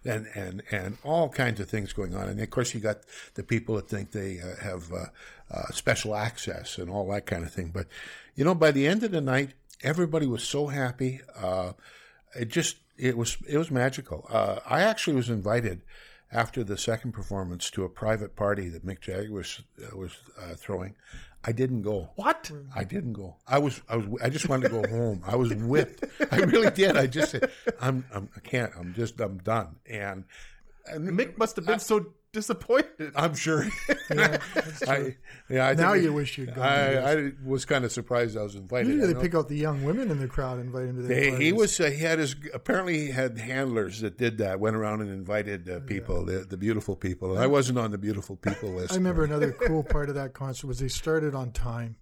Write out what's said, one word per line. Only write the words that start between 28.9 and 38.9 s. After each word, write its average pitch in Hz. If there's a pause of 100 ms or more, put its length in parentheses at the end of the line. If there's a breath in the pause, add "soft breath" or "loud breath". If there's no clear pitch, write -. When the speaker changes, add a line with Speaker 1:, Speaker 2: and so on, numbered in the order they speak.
Speaker 1:
just, 113
I'm 98
done." 92 (120)
And, 101 (640 loud breath)
and 185
Speaker 2:
Mick 180
must 220
have 170
been 214
Speaker 1:
I -
Speaker 2:
so 208 (240)
disappointed. 220
Speaker 1:
I'm 139
sure. 156
<laughs> - (360)
Speaker 3:
Yeah, - (160)
that's 160
true. 269
Speaker 1:
I, 139 (320 loud breath)
yeah, 131
I 135
think 147
Speaker 3:
Now 180
Speaker 1:
it, 180
Speaker 3:
you 156
wish 143
you'd 123
gone, 123
Speaker 1:
I, 139
Speaker 3:
I 135 (220)
guess. 139 (100)
Speaker 1:
I 131
was 131
kinda 127
surprised 117
I 107
was 101
invited. 120
Speaker 3:
Usually 285